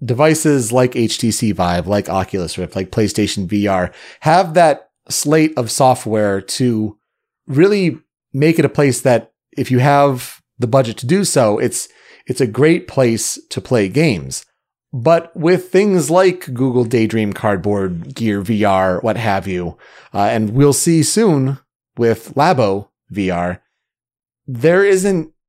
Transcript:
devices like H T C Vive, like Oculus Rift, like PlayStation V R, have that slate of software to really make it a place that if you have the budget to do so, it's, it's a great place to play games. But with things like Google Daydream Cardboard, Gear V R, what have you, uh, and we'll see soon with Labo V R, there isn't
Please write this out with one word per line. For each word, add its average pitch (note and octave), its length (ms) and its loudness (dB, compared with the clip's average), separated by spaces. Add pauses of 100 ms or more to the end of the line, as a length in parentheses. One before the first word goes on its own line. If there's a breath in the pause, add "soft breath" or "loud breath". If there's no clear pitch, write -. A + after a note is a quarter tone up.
devices C#3 680 2
like B2+ 240 2
H A#2 240 -2
T A#2 100 -2
C G#2+ 220 -2
Vive, F2 340 -2
like G2+ 240 -2
Oculus F#2 480 -4
Rift, F2+ 180 -8
like F#2+ 140 -6
PlayStation G#2 560 -2
V G2+ 220 -2
R, F#2 240 -2 (300 loud breath)
have E3 340 2
that E3 340 2 (200)
slate D#3 480 0
of A#2 120 -2
software G#2+ 720 0
to A2 560 -2 (480)
really F3+ 540 2 (340)
make D#3 240 2
it - 80 4
a C#3 40 0
place C#3+ 320 0
that A#2 300 0 (240)
if C3 140 -4
you C3 80 2
have C#3+ 640 2 (160)
the A#2+ 80 -4
budget A#2 320 0
to - 80 -10
do F#3 180 0
so, A2+ 360 0
it's, - 280 -4 (380 soft breath)
it's - 160 -4
a C3 60 2
great D3+ 400 0
place A#2 500 -2 (120)
to - 120 -10
play G#2+ 280 0
games. F#2 540 -2 (500)
But D#3+ 420 0
with F3+ 360 0
things F#3+ 380 2
like F3+ 440 2
Google B2 320 0
Daydream A2 480 0
Cardboard, F#2+ 840 -4
Gear G#2+ 240 -2
V G#2 240 -2
R, F#2+ 380 2
what A2 160 -2
have G2 280 -2
you, F2+ 320 -6 (360 loud breath)
uh, G2+ 180 0
and A2 200 -2
we'll C#3+ 200 4
see E3 320 2
soon C#3 560 0 (380)
with A#2 380 -2
Labo B2+ 520 0 (220)
V F#2 200 -4
R, F2 320 -4 (840)
there D#3 380 2
isn't F#3+ 480 0 (160)